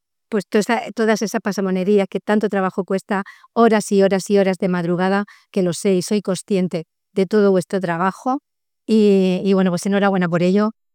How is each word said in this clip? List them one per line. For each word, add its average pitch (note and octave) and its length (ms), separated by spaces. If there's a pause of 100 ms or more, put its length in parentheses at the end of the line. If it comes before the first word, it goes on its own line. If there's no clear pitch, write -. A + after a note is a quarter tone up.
(280)
pues G#3 200
to-, A3+ 100
esa, A3+ 240 (140)
todas A3 260
esas G#3+ 180
pasamonerías F#3+ 720
que - 80
tanto G#3 300
trabajo F#3+ 360
cuesta, F#3+ 380 (300)
horas A3+ 400
y G3 100
horas F#3+ 260
y G3+ 100
horas F#3+ 200
de G3+ 100
madrugada, F3+ 560 (280)
que G3+ 100
lo F3+ 100
sé G3 220
y F3+ 80
soy G#3 200
consciente F3+ 640 (260)
de F#3+ 140
todo G3+ 260
vuestro F#3 260
trabajo. F#3 600 (440)
Y, G3 600
y F#3+ 80
bueno, F#3 180
pues F3 160
enhorabuena G3 420
por E3+ 140
ello G3+ 300 (220)